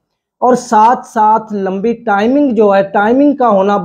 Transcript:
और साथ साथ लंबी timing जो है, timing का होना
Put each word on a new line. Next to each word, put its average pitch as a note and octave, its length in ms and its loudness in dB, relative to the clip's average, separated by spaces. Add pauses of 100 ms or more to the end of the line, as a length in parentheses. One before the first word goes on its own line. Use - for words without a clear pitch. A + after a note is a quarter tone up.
(420)
और B3 140 2
साथ A#3+ 480 0
साथ A3 500 -2
लंबी G3 380 -4 (100)
timing A#3+ 500 0
जो G#3 180 2
है, G3 140 2
timing A#3 540 0
का B3 100 0
होना G3+ 360 0